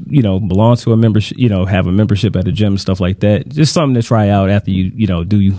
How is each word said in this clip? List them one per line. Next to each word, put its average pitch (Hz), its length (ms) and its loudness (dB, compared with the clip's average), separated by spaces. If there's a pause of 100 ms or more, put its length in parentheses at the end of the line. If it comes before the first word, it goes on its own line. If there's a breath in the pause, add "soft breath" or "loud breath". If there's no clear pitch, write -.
you 143 160 0
know, 95 160 0
belong 104 400 2
to - 140 -2
a 110 40 2
membership, 110 400 0
you 123 120 2
know, 95 160 0
have 95 240 0
a 87 40 0
membership 104 440 0
at 92 100 -2
a 90 60 -2
gym 104 220 0
and 98 60 -2
stuff 92 200 -4
like 92 200 -2
that, 104 280 0
just 151 260 0
something 135 260 0
to 110 60 -4
try 110 220 2
out 98 220 2
after 101 200 -2
you, 92 240 -2
you 107 140 0
know, 85 160 -2
do, 98 340 2